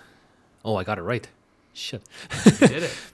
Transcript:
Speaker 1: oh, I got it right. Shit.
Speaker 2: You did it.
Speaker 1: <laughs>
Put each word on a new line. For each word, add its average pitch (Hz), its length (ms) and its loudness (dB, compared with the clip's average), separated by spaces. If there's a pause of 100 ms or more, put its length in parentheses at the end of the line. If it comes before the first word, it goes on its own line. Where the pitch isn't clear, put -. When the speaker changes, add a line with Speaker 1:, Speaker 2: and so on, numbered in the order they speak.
(640)
Speaker 1:
oh, 110 120 -2
I 92 80 -4
got 104 140 -4
it 85 40 -10
right. 107 240 -4 (460)
Shit. - 300 -12 (420)
Speaker 2:
You 208 80 10
did 156 320 4
it. 143 120 -6
Speaker 1:
<laughs> - 60 -14 (120)